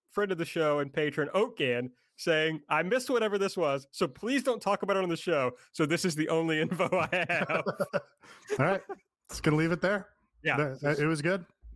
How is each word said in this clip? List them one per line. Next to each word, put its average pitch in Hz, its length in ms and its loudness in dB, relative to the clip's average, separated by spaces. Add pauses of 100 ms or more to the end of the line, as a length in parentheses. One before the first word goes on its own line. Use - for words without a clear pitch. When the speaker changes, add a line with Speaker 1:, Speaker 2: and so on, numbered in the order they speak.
(120)
Speaker 1:
friend 202 180 0
of 175 80 -2
the 165 60 -4
show 151 340 2
and 139 140 -4
patron 147 420 0
Oatgan 127 560 0 (260)
saying, 156 520 0
"I 151 160 2
missed 247 260 -2
whatever 220 280 2
this 190 180 -2
was, 139 340 0
so - 160 -2
please 240 380 -2
don't 233 180 -2
talk 196 200 0
about 196 140 2
it 190 60 2
on 180 60 0
the 165 80 0
show. 139 360 0 (200)
So 156 140 2
this 160 180 0
is 170 100 0
the 156 140 0
only 160 320 2
<laughs> - 20 2
info 165 300 0
I 175 360 0
have." 165 380 -2
Speaker 2:
<laughs> - 920 -6
All 139 80 4
right. 196 140 0 (480)
Just - 140 -12
gonna 151 140 2
leave 165 160 2
it 170 80 -2
there. 190 280 0 (360)
Speaker 1:
Yeah. 143 120 0
Speaker 2:
That, 135 260 -2
that, 143 180 0
it 147 60 2
was 156 140 0
good. 175 240 -2 (320)